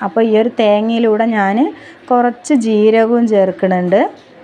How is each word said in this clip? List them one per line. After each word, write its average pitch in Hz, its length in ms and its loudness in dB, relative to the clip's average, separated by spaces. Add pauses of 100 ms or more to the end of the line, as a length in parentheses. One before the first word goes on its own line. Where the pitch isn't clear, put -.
അപ്പോൾ 208 180 -4
ഈ 220 180 0
ഒരു 233 120 0 (100)
തേങ്ങയിലൂടെ 220 640 0
ഞാൻ 220 500 -2 (360)
കുറച്ച് 247 440 0
ജീരകവും 226 720 2
ചേർക്കുന്നുണ്ട്. 190 840 0 (340)